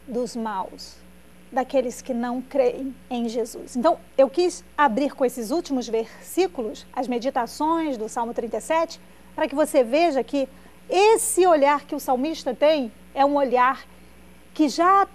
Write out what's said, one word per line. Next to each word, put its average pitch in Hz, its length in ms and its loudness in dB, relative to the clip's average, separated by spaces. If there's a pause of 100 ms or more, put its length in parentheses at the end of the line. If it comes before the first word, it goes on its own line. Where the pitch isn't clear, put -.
dos 247 300 -6
maus, 214 580 -8 (560)
daqueles 254 520 -2
que 254 120 -6
não 247 260 -4
creem 262 540 -2 (160)
em 240 180 -4
Jesus. 233 480 -8
Então, 302 220 2 (180)
eu 269 120 6
quis 349 360 -2 (140)
abrir 269 360 2
com 277 100 -2
esses 240 260 -4
últimos 269 380 -2
versículos, 240 1040 -4
as - 160 -6
meditações 262 880 -2
do 214 120 -6
Salmo 233 260 -6
trinta 233 240 -4
e - 20 -8
sete, 330 400 -2 (340)
para 320 140 -2
que 285 60 -10
você 294 280 2
veja 269 400 2
que 269 260 -2 (400)
esse 392 580 4
olhar 285 380 4
que - 100 -10
o 277 60 -6
salmista 269 540 -2
tem 285 380 2 (220)
é 277 100 4
um 285 120 2
olhar 254 500 2 (680)
que 302 140 2
já 381 460 4